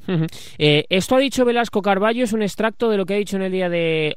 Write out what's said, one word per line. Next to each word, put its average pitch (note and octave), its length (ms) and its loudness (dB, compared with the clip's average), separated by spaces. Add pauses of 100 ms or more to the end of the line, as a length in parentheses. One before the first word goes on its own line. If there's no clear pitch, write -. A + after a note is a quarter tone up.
Ujú. E3 180 0 (320)
Eh, D3 300 4
esto F#3+ 260 0
ha C4 60 6
dicho B3+ 240 2
Velasco A#3 380 0
Carballo, A3 420 2
es G#3 80 -2
un A3 100 0
extracto A3 480 -2
de G#3 60 2
lo F#3+ 100 -2
que G3+ 80 -4
ha G#3 40 0
dicho G3 180 -4
en F#3+ 60 -2
el F#3+ 100 -4
día F#3 160 -2
de D#3+ 480 0